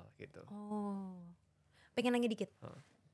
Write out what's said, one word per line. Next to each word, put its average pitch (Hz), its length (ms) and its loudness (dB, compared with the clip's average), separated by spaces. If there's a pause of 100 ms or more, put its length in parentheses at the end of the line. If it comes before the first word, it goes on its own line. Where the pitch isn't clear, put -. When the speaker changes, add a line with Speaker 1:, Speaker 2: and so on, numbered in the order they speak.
(160)
Speaker 1:
gitu. 85 320 -14
Speaker 2:
Oh. 202 680 -4 (760)
Pengen 247 220 4
nanya 240 140 6
dikit. 214 200 2 (100)
Speaker 1:
Heeh. - 240 -10 (320)